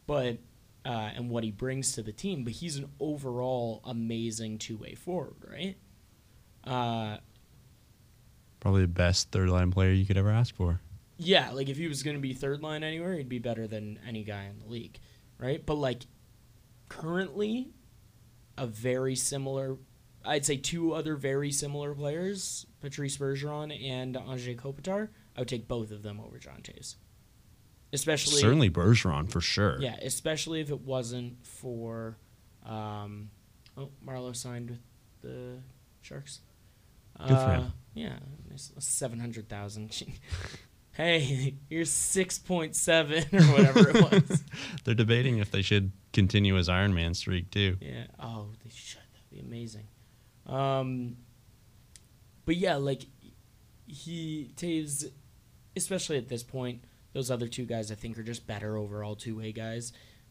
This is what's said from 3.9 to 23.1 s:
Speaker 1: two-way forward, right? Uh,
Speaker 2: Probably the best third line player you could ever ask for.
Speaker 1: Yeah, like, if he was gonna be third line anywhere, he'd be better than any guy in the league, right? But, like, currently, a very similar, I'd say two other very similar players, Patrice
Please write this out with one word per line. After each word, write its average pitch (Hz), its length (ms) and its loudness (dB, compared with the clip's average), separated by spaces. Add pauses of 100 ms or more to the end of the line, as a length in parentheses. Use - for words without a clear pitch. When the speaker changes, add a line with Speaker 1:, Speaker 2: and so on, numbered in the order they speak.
Speaker 1:
two-way 110 380 -10
forward, 175 400 -8 (120)
right? 190 280 -8 (880)
Uh, 117 540 -2 (1400)
Speaker 2:
Probably 98 200 6
the 90 60 6
best 87 440 2
third 92 180 4
line 90 220 4
player 95 200 4
you 98 140 4
could 95 120 2
ever 98 120 4
ask 117 260 2
for. 87 240 0 (380)
Speaker 1:
Yeah, 170 340 4
like, 135 180 -4
if 135 80 -4
he 165 100 -4
was 139 160 -4
gonna 147 160 -2
be 135 140 -4
third 143 280 -4
line 156 220 -6
anywhere, 165 320 -4
he'd 135 140 -6
be 123 100 -4
better 113 280 -4
than 104 400 -8
any 110 160 -8
guy 101 220 -8
in 101 140 -14
the 107 80 -18
league, 117 320 -12 (400)
right? 135 260 -2
But, 151 100 -2
like, 127 280 -2 (840)
currently, 190 800 -4 (880)
a 131 100 -4
very 127 480 0
similar, 135 640 -4 (460)
I'd 143 220 0
say 147 120 2
two 165 360 0
other 156 220 -2
very 139 360 0
similar 143 420 -4
players, 165 720 -4 (140)
Patrice 139 380 -6